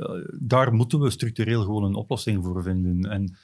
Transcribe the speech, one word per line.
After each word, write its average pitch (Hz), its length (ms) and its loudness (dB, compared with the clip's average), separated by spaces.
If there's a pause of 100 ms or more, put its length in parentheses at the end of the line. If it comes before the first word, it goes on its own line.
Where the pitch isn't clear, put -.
(400)
daar 123 340 4
moeten 120 260 4
we 139 100 2
structureel 113 540 0
gewoon 104 200 0
een 98 120 0
oplossing 107 480 -2
voor 90 200 -4
vinden. 92 480 0
En, 98 320 -4